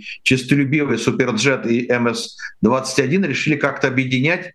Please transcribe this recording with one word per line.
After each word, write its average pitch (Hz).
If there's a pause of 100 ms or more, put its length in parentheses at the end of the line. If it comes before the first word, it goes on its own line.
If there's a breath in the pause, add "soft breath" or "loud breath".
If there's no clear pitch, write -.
(240 loud breath)
честолюбивые, 135
Суперджет 120
и 120
М 120
С - (240 loud breath)
двадцать 127
один, 147
решили 147
как-то 143
объединять 131